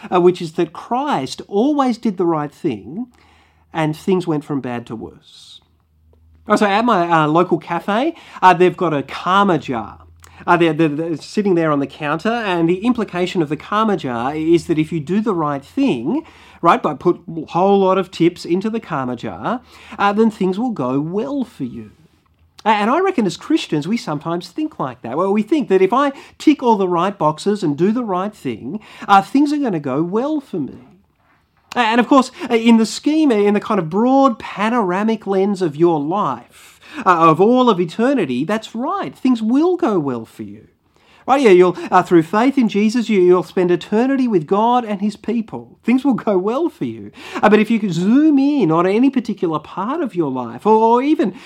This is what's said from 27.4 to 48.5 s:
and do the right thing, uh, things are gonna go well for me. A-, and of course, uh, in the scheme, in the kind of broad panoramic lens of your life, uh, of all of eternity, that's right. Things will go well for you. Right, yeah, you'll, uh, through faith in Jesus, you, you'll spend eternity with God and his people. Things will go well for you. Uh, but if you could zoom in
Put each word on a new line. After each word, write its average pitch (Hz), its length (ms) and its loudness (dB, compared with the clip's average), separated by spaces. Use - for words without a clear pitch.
and 147 120 -2
do 180 140 2
the 240 140 -2
right 196 300 -6
thing, 135 440 -10
uh, 196 140 6
things 285 300 0
are 302 60 -2
gonna 214 220 -2
go 147 240 -2
well 254 360 -4
for 185 200 -8
me. - 400 -12
A-, 247 60 0
and 233 200 2
of 240 60 0
course, 269 240 4
uh, 247 60 0
in 226 220 4
the 220 100 2
scheme, 302 460 0
in 208 220 2
the 202 60 0
kind 202 200 -2
of 160 100 -4
broad 247 480 2
panoramic 214 880 -2
lens 190 360 0
of 156 120 -2
your 165 240 4
life, 147 800 -6
uh, 165 240 6
of 156 100 6
all 247 300 4
of 196 100 4
eternity, 180 640 -2
that's 214 300 -6
right. 277 400 -6
Things 247 280 0
will 294 340 2
go 220 240 0
well 123 240 -4
for - 180 -16
you. 104 260 -18
Right, 277 160 4
yeah, 226 80 8
you'll, 180 260 6
uh, 180 120 4
through 170 200 4
faith 226 340 0
in 240 140 2
Jesus, 220 400 0
you, 202 100 2
you'll 180 220 6
spend 180 280 -2
eternity 247 560 0
with 180 200 0
God 233 400 0
and 202 160 -6
his 208 120 -2
people. 214 680 -8
Things 254 200 2
will 269 120 2
go 190 240 0
well 247 320 -2
for - 160 -8
you. 110 260 -12
Uh, 214 160 4
but 208 80 8
if 214 120 2
you 226 80 2
could 196 140 -4
zoom 262 460 4
in 269 340 2